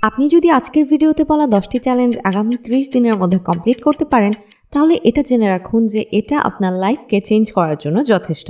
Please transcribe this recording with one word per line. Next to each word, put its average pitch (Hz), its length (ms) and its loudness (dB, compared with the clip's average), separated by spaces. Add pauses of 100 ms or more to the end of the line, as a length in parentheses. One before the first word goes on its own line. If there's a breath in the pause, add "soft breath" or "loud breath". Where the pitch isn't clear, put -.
আপনি 240 160 -2 (120)
যদি 339 120 4 (100)
আজকের 302 340 0
ভিডিওতে 311 400 2
বলা 302 140 2 (100)
দশটি 196 300 -2
চ্যালেঞ্জ 247 280 0 (160)
আগামী 214 260 -2 (100)
ত্রিশ 262 200 -2 (100)
দিনের 233 260 2
মধ্যে 185 260 2
কমপ্লিট 175 400 -2
করতে 294 260 0
পারেন, 208 200 2 (400 soft breath)
তাহলে 311 200 4 (160)
এটা 285 200 0
জেনে 233 260 2
রাখুন 185 260 -2 (120)
যে 214 80 -2 (180)
এটা 294 180 -2 (120)
আপনার 185 240 -2 (100)
লাইফকে 208 340 -2 (120)
চেঞ্জ 214 160 2 (120)
করার 160 260 0
জন্য 156 140 -2 (140)
যথেষ্ট। 175 380 -2